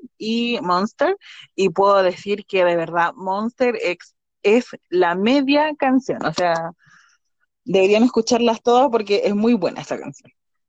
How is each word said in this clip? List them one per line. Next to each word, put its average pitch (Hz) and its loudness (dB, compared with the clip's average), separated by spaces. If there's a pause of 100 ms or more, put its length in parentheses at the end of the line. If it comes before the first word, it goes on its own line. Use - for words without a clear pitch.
(180)
y 233 -4
Monster, 202 -2 (380)
y 196 0
puedo 196 2
decir 196 -4
que 185 0
de 175 2
verdad 170 -2
Monster 214 -4
es, - -6 (280)
es 226 2 (240)
la 175 2
media 277 0
canción, 262 -2
o 156 -2
sea, 165 -2 (920)
deberían 196 2
escucharlas 233 0
todas 247 4
porque 208 0
es 202 0
muy 226 2
buena 165 -2
esa 123 -8
canción. - -18 (360)